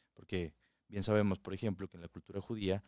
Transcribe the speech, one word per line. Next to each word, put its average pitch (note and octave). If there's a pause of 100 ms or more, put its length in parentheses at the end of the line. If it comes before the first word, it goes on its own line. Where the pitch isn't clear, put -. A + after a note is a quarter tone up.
(140)
Porque - (340)
bien G2+
sabemos, G#2
por F#2+
ejemplo, F#2+
que F2+
en E2+
la E2+
cultura -
judía, G2+